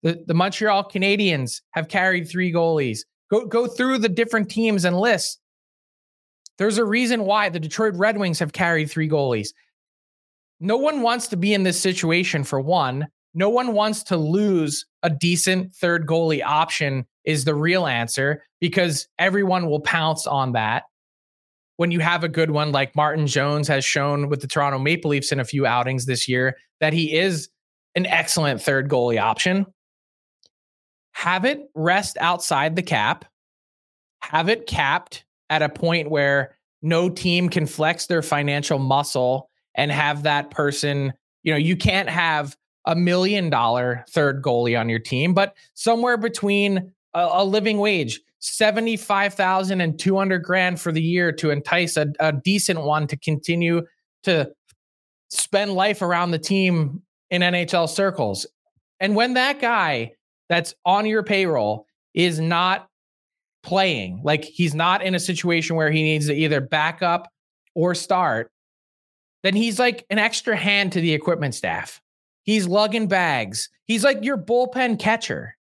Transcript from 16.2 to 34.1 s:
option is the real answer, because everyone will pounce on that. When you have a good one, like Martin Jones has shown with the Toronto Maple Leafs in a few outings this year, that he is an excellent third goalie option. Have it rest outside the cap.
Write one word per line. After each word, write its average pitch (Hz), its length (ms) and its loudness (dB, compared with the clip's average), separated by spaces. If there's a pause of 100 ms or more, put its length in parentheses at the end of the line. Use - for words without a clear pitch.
option 147 640 0 (180)
is 151 200 0
the 151 100 2
real 170 320 0
answer, 135 560 -2 (180)
because 175 460 0 (120)
everyone 185 520 2
will 147 100 0
pounce 160 460 0
on 135 260 0
that. 113 300 -2 (920)
When 175 140 0
you 170 100 0
have 170 240 0
a 165 40 -2
good 156 220 0
one, 147 220 0
like 139 220 0
Martin 151 320 0
Jones 143 420 0
has 135 180 0
shown 143 420 0
with 143 140 -4
the 143 40 -12
Toronto 139 320 0
Maple 156 340 0
Leafs 139 200 -2
in 135 80 -2
a 120 60 -2
few 139 180 -2
outings 123 400 0
this 127 240 -4
year, 127 300 0 (220)
that 156 120 2
he 156 240 0
is 170 320 0 (460)
an 180 100 0
excellent 156 560 0
third 139 300 0
goalie 120 280 2
option. 180 460 0 (1500)
Have 185 340 0
it 294 280 -4
rest 175 460 0
outside 165 560 0
the 180 60 -2
cap. 131 420 0 (960)